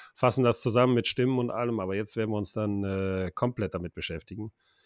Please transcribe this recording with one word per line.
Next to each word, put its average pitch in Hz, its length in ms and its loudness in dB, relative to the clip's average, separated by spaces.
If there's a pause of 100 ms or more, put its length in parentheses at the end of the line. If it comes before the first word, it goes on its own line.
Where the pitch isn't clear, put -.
(140)
fassen 123 300 4
das 120 160 4
zusammen 123 320 4
mit 117 140 2
Stimmen 127 320 0
und 120 120 -2
allem, 113 300 -2
aber 95 160 -4
jetzt 104 200 -4
werden 110 140 -2
wir 107 60 0
uns 104 160 -4
dann, 104 320 -2
äh, 95 500 -2
komplett - 380 -2
damit 87 220 -6
beschäftigen, 95 580 -10 (340)